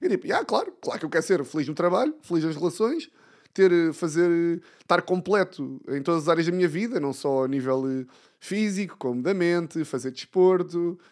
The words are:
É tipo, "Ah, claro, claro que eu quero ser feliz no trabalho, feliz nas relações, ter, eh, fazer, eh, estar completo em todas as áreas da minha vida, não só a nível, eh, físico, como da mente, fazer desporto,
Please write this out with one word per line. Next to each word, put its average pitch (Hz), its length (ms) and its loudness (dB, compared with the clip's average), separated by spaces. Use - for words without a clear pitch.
É 359 60 0
tipo, 220 260 -2
"Ah, 403 120 0
claro, - 260 -2
claro 117 180 -6
que 160 60 -8
eu 151 40 -4
quero 165 160 0
ser 170 200 2
feliz 147 220 -4
no 151 60 -4
trabalho, 180 480 2
feliz 165 220 -2
nas 160 120 -2
relações, 220 540 -2
ter, 190 180 6
eh, 165 220 4
fazer, 170 360 2
eh, 170 320 0
estar 170 200 0
completo 180 880 -2
em 139 140 -4
todas 165 220 0
as 151 60 0
áreas 165 160 4
da 175 60 0
minha 180 160 2
vida, 202 320 -2
não 143 140 -2
só 135 320 0
a - 20 -2
nível, 131 400 0
eh, 131 180 -4
físico, 202 580 -2
como 123 240 -4
da 180 120 0
mente, 170 520 0
fazer 131 260 -6
desporto, 175 880 2